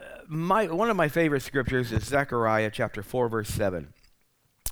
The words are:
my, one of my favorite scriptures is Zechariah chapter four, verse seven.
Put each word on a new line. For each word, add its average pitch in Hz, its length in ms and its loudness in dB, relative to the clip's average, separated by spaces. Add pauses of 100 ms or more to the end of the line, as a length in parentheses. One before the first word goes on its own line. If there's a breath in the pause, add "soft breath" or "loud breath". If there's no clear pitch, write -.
(280)
my, 175 400 0
one 185 200 0
of 214 80 2
my 160 120 4
favorite 147 340 2
scriptures 127 480 0
is 107 140 0
Zechariah 113 680 2
chapter 107 300 -4
four, 123 260 -2
verse 110 200 -2
seven. 90 440 -2 (800)